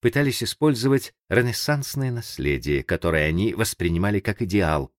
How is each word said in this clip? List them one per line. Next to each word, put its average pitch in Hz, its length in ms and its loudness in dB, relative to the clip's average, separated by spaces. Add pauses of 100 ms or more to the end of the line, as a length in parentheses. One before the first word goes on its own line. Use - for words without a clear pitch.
пытались 135 420 0
использовать 135 720 0 (140)
ренессансное 127 840 0
наследие, 71 720 -2
которое 82 420 0
они 90 280 2
воспринимали 95 680 0
как - 200 -4
идеал, 87 580 0